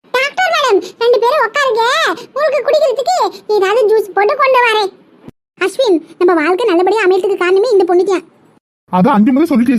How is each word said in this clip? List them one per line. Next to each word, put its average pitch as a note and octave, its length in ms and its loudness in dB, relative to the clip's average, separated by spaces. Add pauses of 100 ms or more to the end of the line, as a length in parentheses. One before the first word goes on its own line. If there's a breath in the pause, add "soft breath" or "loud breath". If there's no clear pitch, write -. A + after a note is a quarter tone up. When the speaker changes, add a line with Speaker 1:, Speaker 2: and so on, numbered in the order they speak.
(140)
Speaker 1:
டாக்டர் D#5 420 -2
மேடம், A#4+ 240 2 (220 loud breath)
ரெண்டு A#4 200 2
பேரும் B4+ 240 0
உட்காருங்க, A#4 380 -2 (500 loud breath)
உங்களுக்கு C#5 340 -2
குடிக்கிறதுக்கு C#5+ 480 0 (400 loud breath)
ஏதாவது G4+ 340 0
ஜூஸ் G#4 280 -2
போட்டு G#4 240 0
கொண்டு C5 260 2
வரேன். G#4+ 220 -2 (720)
அஸ்வின், G4+ 340 0 (220 loud breath)
நம்ம F4+ 180 2
வாழ்க்கை F4 300 -2
நல்லபடியா F#4+ 360 0
அமையறதுக்கு F#4 380 0
காரணமே F#4+ 320 2
இந்த F4+ 160 4
பொண்ணுதான். F4+ 340 0 (720)
Speaker 2:
அதான் G#3+ 200 4
அஞ்சு G#3+ 180 4
முறை D#4+ 160 2
சொல்லிட்டே A#3+ 280 2